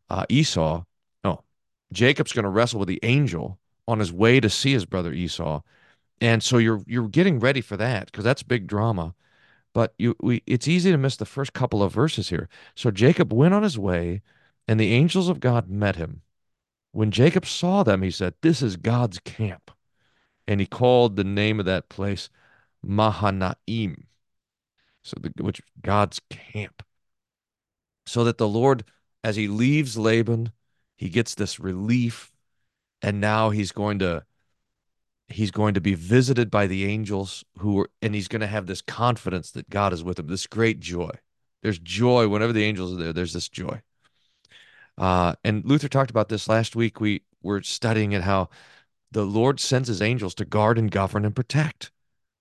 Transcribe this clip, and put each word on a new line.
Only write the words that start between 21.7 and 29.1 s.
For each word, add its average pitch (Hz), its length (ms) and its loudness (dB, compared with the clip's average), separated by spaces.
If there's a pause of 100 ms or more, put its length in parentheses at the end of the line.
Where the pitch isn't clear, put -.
place 98 400 -6 (540)
Mahanaim. 101 1200 -2 (960)
So - 180 -16
the, - 140 -10 (100)
which, - 200 -6 (180)
God's 101 480 0
camp. - 540 -14 (1200)
So - 200 0
that 117 120 0
the 113 100 2
Lord, 117 360 2 (400)